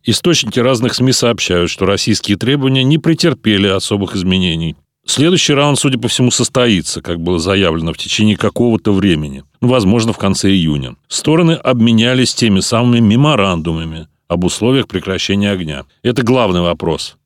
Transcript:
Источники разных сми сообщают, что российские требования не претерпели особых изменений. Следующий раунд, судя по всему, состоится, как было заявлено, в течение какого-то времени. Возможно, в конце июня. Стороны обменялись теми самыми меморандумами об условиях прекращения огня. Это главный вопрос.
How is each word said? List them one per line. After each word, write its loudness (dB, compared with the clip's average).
Источники 0
разных 0
сми 2
сообщают, 0
что -4
российские 0
требования 0
не 2
претерпели 0
особых -2
изменений. -2
Следующий 2
раунд, 2
судя 0
по -4
всему, 2
состоится, 0
как -6
было -2
заявлено, 0
в -14
течение 0
какого-то 0
времени. 0
Возможно, 2
в -8
конце 0
июня. -2
Стороны 2
обменялись 2
теми 0
самыми 2
меморандумами 0
об -2
условиях 0
прекращения -4
огня. -8
Это -2
главный 2
вопрос. -4